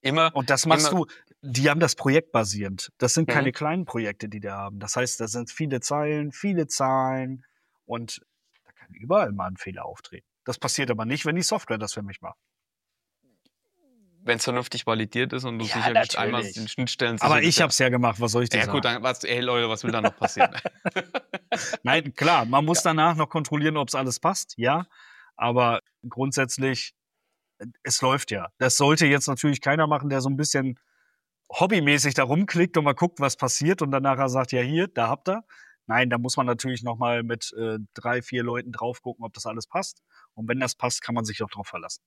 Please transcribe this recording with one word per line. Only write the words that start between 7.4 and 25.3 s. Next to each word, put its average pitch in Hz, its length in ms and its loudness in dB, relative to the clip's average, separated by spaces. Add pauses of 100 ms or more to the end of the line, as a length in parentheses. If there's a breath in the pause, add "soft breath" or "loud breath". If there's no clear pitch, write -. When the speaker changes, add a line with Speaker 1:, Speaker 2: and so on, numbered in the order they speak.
Speaker 2:
und 117 340 -8 (440)
da - 80 -20
kann - 200 -20
überall 139 400 0
mal 92 160 -4
ein 92 80 -8
Fehler - 280 -12
auftreten. - 420 -16 (180)
Das 123 140 -6
passiert 131 320 -2
aber 113 160 -2
nicht, - 200 -2
wenn 151 80 0
die 175 80 0
Software 160 360 -2
das 104 160 -8
für 104 80 -8
mich 101 180 -14
macht. 85 180 -16 (1800)
Speaker 1:
Wenn's 117 220 0
vernünftig 123 420 -2
validiert 113 460 0
ist 127 120 -6
und 117 140 -6
du 110 80 -4
Speaker 2:
Ja, - 100 -4
Speaker 1:
sichergestellt 113 420 2
einmal 113 240 -2
Speaker 2:
natürlich. 98 140 -10
Speaker 1:
die 107 120 -8
Schnittstellen 120 500 -2
Speaker 2:
Aber 151 180 4
Speaker 1:
sichergestellt 151 120 4
Speaker 2:
ich - 140 4
hab's 147 160 2
ja 131 100 4
gemacht, 120 320 2
was 117 120 0
soll 120 100 2
ich 117 80 0
dir - 80 2
Speaker 1:
Ja, 120 80 2
gut, 139 180 -2
Speaker 2:
sagen? 120 120 2
Speaker 1:
dann, 110 80 -8
was, 127 200 -2
ey, 120 160 -2
Leute, 120 280 0
was 110 160 -4
will 117 80 -2
da 113 80 0
noch 113 160 0
passieren? - 400 0 (380)
Speaker 2:
<laughs> - 880 -6
Nein, 143 300 2
klar, 147 300 4
man 135 200 4
muss 165 140 2
Speaker 1:
Ja. 175 120 2
Speaker 2:
danach 160 260 4
noch 156 120 0
kontrollieren, 151 480 0
ob's 139 180 -2
alles 131 240 -2
passt, - 380 -2
ja. 143 300 2 (500 loud breath)